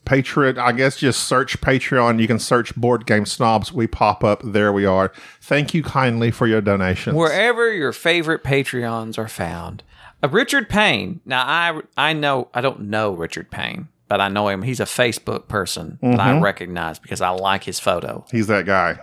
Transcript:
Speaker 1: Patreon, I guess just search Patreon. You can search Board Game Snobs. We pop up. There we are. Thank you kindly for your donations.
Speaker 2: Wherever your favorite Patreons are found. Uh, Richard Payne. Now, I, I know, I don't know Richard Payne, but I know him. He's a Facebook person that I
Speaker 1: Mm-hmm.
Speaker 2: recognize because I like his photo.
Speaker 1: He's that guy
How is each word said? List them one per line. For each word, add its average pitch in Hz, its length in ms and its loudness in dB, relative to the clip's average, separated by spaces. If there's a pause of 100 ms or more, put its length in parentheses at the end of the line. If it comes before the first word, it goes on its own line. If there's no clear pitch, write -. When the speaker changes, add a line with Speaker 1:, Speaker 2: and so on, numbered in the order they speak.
Speaker 1:
Patreon, 135 540 0
I 123 140 2
guess 131 260 0
just - 300 0
search - 340 0
Patreon. 123 580 2
You 110 80 2
can 110 120 2
search - 360 0
Board 117 300 0
Game 107 220 2
Snobs. 113 440 0
We 123 140 0
pop - 380 0
up. 104 200 2
There 104 300 2
we 101 100 2
are. 95 300 2 (260)
Thank 143 360 0
you 151 80 2
kindly 117 480 0
for 120 160 0
your 110 120 4
donations. 98 560 0
Speaker 2:
Wherever 220 560 2
your 147 220 -2
favorite 165 500 0
Patreons 117 760 -2
are 110 80 -6
found. 85 560 -8 (400)
Uh, 143 60 0
Richard 247 400 0
Payne. 151 540 0
Now, 127 220 -2
I, 160 360 -2 (140)
I 151 180 0
know, 143 400 0
I 123 80 -2
don't 113 280 -4
know 107 240 0
Richard 82 380 -8
Payne, - 380 -10 (180)
but 101 120 2
I 98 80 2
know 101 200 0
him. 98 160 -2
He's 120 160 -4
a 104 60 0
Facebook - 640 -2
person 87 540 -6
that 123 180 2
I 101 140 4
Speaker 1:
Mm-hmm. 156 100 4
Speaker 2:
recognize 87 540 -4
because 90 240 -8
I 90 80 2
like 95 340 -2
his - 160 -8
photo. - 520 -2
Speaker 1:
He's 110 160 0
that 98 180 0
guy 87 380 2